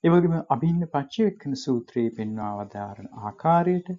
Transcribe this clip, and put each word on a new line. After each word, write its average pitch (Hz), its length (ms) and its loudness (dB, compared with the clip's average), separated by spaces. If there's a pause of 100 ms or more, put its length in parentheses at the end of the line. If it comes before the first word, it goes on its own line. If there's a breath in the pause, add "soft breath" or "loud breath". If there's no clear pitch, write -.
ඒ 170 80 6
වගේම 175 240 6 (140)
අභින්න 165 380 2
පච්චවෙක්කන 143 680 -2
සූත්‍රයේ 120 600 -2
පෙන්වා 107 400 -6
වදාරන 101 540 -10 (100)
ආකාරයට 170 800 0